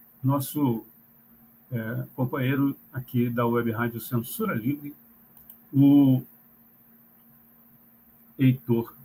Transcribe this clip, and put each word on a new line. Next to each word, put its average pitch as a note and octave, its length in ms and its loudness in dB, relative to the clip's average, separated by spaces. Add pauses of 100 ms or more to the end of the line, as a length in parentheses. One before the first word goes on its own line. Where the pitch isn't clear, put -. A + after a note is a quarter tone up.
(240)
nosso, C3+ 600 -2 (880)
é, A#2+ 320 -8 (120)
companheiro C#3 600 -2 (160)
aqui B2 380 -4
da A#2+ 160 -2
Web A#2 260 0
Rádio A#2 300 -4
Censura D#3 520 -6
Livre, C3+ 420 -6 (760)
o C#3 500 6 (2250)
Heitor B2+ 560 2 (120)